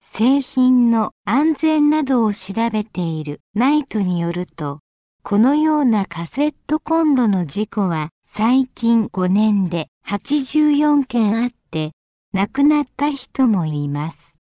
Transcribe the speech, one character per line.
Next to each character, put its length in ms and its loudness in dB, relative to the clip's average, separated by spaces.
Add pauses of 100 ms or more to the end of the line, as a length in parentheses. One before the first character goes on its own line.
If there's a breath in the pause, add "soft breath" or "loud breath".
製 400 0
品 500 2
の 220 0 (120)
安 300 2
全 360 2
な 120 0
ど 220 0
を 80 0
調 380 -4
べ 120 -2
て 180 -8
い 220 -4
る 180 -8 (140)
ナ 180 2
イ 120 0
ト 160 -4
に 200 0
よ 120 -2
る 140 -4
と、 340 -8 (420)
こ 160 -2
の 160 4
よ 240 2
う 60 0
な 220 0
カ 180 -10
セ 240 -2
ッ 60 -6 (120)
ト 140 -2
コ 220 -2
ン 120 2
ロ 140 2
の 160 0
事 220 -4
故 220 -2
は 200 -4 (160)
最 440 0
近 440 0
五 160 -2
年 400 2
で 200 -6 (140)
八 400 -4
十 300 2
四 320 2
件 320 0
あ 120 -2
っ 20 -4 (200)
て、 200 -4 (420)
亡 160 0
く 160 0
な 180 4
っ 40 -4 (100)
た 140 -2
人 380 -2
も 180 0
い 220 -4
ま 220 -6
す。 340 -20